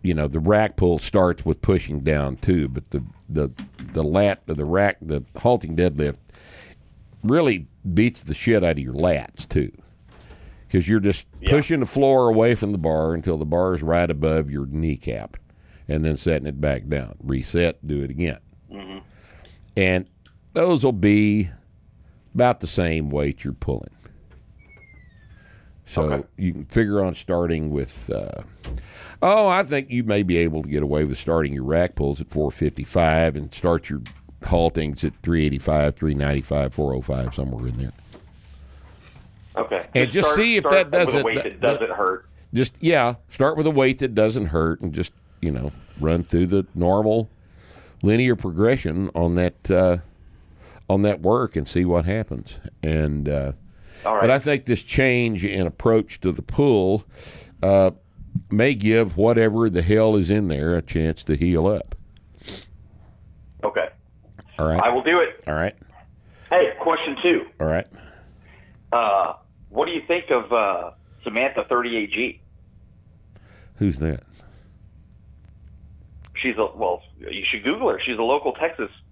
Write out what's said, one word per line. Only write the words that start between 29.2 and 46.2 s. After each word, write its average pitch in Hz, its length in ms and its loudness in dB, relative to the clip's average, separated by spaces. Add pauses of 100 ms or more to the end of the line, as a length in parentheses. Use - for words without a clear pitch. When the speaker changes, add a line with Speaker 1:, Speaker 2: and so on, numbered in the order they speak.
Speaker 1:
oh, 208 260 4
I 185 140 4
think 139 280 -4
you 120 140 -2
may 104 180 2
be 90 140 2
able 80 260 0
to - 60 -8
get 73 140 0
away 73 220 2
with 67 140 -2
starting 80 360 0
your 65 100 -6
rack 82 300 0
pulls 71 260 -2
at - 100 -10
four 73 220 0
fifty-five 78 840 0
and 73 180 -10
start 85 340 -2
your 71 140 -6 (400)
haltings 82 600 0
at 76 200 -2
three 82 240 2
eighty-five, 73 480 0
three 76 200 -2
ninety-five, 71 600 -2
four 73 180 -2
oh 65 80 -4
five, 64 340 -6
somewhere 64 340 -6
in 60 100 -6
there. 64 140 -6 (1600)
Speaker 2:
Okay. - 380 -4
Speaker 1:
And 127 160 2
Speaker 2:
Just - 20 -10
Speaker 1:
just 170 160 2
Speaker 2:
start, 151 120 2
Speaker 1:
see 226 160 2
if 196 60 0
Speaker 2:
start 160 120 2
Speaker 1:
that 190 120 4
Speaker 2:
with - 80 -6
a 175 120 4
Speaker 1:
doesn't, 135 180 0
Speaker 2:
weight 113 120 -2
Speaker 1:
that, 139 80 -4
Speaker 2:
that - 160 -8
doesn't 113 280 0
Speaker 1:
that 92 80 -6
Speaker 2:
hurt. 92 300 -2 (260)
Speaker 1:
Just, 120 280 0
yeah, 139 340 2 (160)
start 151 260 0
with 156 100 0
a 160 40 4
weight 131 280 2
that 127 160 -4
doesn't 110 320 2
hurt 80 360 0
and 85 100 -6
just, 82 200 -6 (280)
you 85 100 -2
know, 69 220 -4 (280)
run 80 220 0